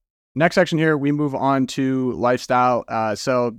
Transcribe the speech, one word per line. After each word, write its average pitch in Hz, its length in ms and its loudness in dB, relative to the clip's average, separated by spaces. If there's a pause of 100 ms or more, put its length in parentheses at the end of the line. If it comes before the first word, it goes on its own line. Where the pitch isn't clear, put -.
(340)
next 160 200 0
section 170 240 2
here, 156 180 2
we 143 160 0
move 147 220 -2
on 135 340 2
to 131 440 -2
lifestyle. 123 760 0
Uh, 110 260 -2
so 120 440 -2